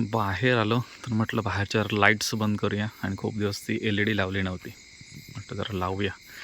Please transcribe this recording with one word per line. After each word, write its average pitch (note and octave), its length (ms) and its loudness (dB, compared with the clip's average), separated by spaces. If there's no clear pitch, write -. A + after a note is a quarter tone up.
बाहेर A2 460 2
आलो A2+ 220 4
तर - 340 -6
म्हटलं A2 300 2
बाहेरच्या G2+ 480 0
लाईट्स G#2 440 4
बंद G#2 220 2
करूया, G#2 300 0
आणि G2 140 0
खूप G#2+ 200 -4
दिवस G#2 300 -2
ती A2 140 0
एल G#2 180 0
ई G#2 40 2
डी G#2+ 140 2
लावली F#2+ 240 0
नव्हती, F#2 280 -4
म्हटलं - 240 -12
जरा G2+ 200 -4
लावूया, F#2+ 340 -2